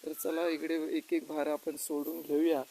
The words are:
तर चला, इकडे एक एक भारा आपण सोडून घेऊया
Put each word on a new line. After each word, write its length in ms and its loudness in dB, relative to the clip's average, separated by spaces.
तर 80 -6
चला, 340 0
इकडे 500 0
एक 160 -2
एक 140 0
भारा 240 0
आपण 240 -2
सोडून 460 -4
घेऊया 500 4